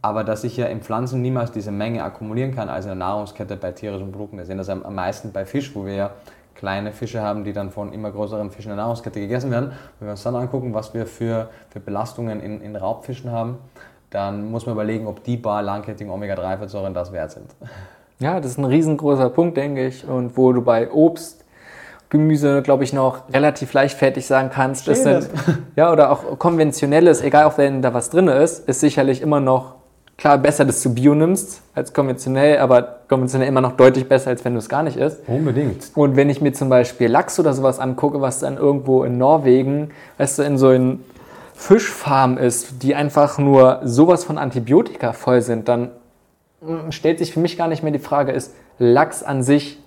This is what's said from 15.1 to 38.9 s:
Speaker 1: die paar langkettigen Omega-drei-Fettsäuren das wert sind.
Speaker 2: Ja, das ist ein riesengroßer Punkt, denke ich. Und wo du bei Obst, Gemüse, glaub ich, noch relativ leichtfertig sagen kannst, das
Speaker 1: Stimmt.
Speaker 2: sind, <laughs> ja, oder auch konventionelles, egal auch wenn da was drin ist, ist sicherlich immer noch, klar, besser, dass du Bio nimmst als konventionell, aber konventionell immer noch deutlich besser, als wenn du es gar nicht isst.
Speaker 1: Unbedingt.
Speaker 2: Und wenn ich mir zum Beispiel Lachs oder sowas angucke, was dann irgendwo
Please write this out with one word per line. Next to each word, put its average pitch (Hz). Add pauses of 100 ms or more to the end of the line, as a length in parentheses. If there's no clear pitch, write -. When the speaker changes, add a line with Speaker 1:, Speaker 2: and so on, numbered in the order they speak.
Speaker 1:
die 120
paar 107
langkettigen 104
Omega-drei-Fettsäuren 98
das 90
wert 80
sind. 50 (720)
Speaker 2:
Ja, 160
das 131
ist 123
ein 139
riesengroßer 143
Punkt, 170
denke 135
ich. 131
Und 123
wo 127
du 123
bei 120
Obst, - (680)
Gemüse, 147
glaub 135
ich, 131
noch 131 (100)
relativ 143
leichtfertig 135
sagen 131
kannst, 135
das 240
Speaker 1:
Stimmt. 196
Speaker 2:
sind, 143
<laughs> -
ja, 165
oder 151
auch -
konventionelles, 156
egal 147
auch 151
wenn 139
da 123
was 117
drin 180
ist, 143
ist 131
sicherlich 135
immer 147
noch, 131 (420)
klar, 143
besser, 151
dass 123
du 123
Bio 131
nimmst 170 (120)
als 135
konventionell, 135
aber 127 (100)
konventionell 131
immer 131
noch 123
deutlich 131
besser, 131
als 123
wenn 123
du 120
es 107
gar 139
nicht 147
isst. 151
Speaker 1:
Unbedingt. 131
Speaker 2:
Und 143
wenn 139
ich 139
mir 139
zum 135
Beispiel 123
Lachs 143
oder 156
sowas 131
angucke, 131
was 131
dann 135
irgendwo 131